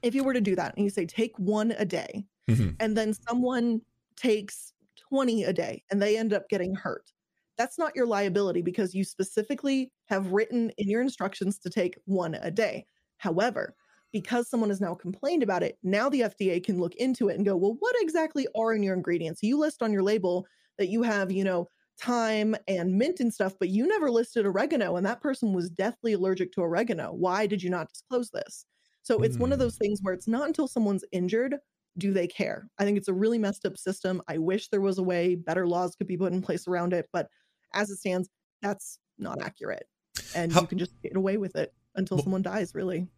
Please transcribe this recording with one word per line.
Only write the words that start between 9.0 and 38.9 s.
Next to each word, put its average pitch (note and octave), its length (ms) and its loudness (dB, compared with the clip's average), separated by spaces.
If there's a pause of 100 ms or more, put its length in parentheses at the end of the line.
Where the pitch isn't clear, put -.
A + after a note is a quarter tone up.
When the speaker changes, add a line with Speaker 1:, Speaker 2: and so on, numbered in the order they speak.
Speaker 1:
specifically C4 880 -2 (140)
have G3 260 -2
written A3+ 460 2
in G3+ 100 -2
your A3 140 2
instructions G3+ 580 -2
to F3+ 100 -8
take F3+ 340 0
one F3 300 0
a - 160 -6
day. G3+ 360 -2 (320)
However, G3 560 -2 (380)
because A#3+ 380 -2
someone A3+ 200 0
has F#3+ 100 -2
now F3 140 -2
complained C4+ 480 -2
about F#3+ 200 2
it, - 200 -2
now G#3 260 2
the C4+ 140 2
F G#3+ 140 0
D F#3+ 140 2
A F3 100 2
can F3+ 200 0
look F3 160 -2
into B3 320 2
it - 80 0
and G3+ 80 2
go, G3 120 4
"Well, G3 220 2
what B4 220 2
exactly D#4 460 0 (100)
are A3+ 160 2
in G#3+ 100 2
your F#3+ 120 2
ingredients? E3+ 480 -2
You A#3+ 160 2
list D4+ 240 0
on A3 100 0
your G3 100 2
label G3+ 440 2 (320)
that G3 100 0
you A3+ 140 2
have, G3+ 280 0
you F#3+ 140 2
know, F3+ 240 0 (320)
thyme A3 560 0 (100)
and F#3 300 0
mint D4+ 240 2
and A#3 120 2
stuff, F#3+ 280 -2
but G3 80 0
you G#3+ 180 2
never F4+ 240 2
listed A#3 360 2
oregano, G3+ 500 2
and F#3 100 0
that A#3 140 -2
person C4 320 0
was F3+ 180 0
deathly G#3 440 -2
allergic F#3 380 0
to F#3+ 100 -2
oregano. E3+ 500 0
Why F#3 340 2
did G3 160 -2
you F3+ 80 -2
not F3 200 -4
disclose B3 400 -4
this?" - 340 -10 (380)
So - 200 -4
it's B2 140 0
one B3 160 0
of C4+ 60 0
Speaker 2:
Mm. C4 40 2
Speaker 1:
those A#3+ 140 -2
things G#3 260 -2
where F#3 120 -2
it's F3+ 140 -8
not B3+ 180 0
until D#4 220 -2
someone's G3+ 440 0
injured A3 440 0 (420)
do G3 140 0
they F3+ 140 2
care. - 420 -4 (100)
I G3+ 60 2
think G3+ 120 2
it's G3 120 -2
a F#3+ 60 2
really A3 240 2
messed G#3 280 -2
up - 100 -4
system. F#3 520 -2
I D#3+ 100 -2
wish F#3 300 0
there G3+ 120 2
was G3 180 2
a F#3+ 40 0
way, F3+ 320 2
better F3 320 0
laws F3 300 0
could G3+ 100 -4
be F3+ 100 -2
put F3 160 0
in F#3 80 0
place F3+ 280 -4
around F3 240 0
it, E3+ 200 0
but D#3 160 -2 (460)
as G3+ 160 0
it G3 80 -10
stands, F#3 300 -2 (340)
that's - 360 -6 (200)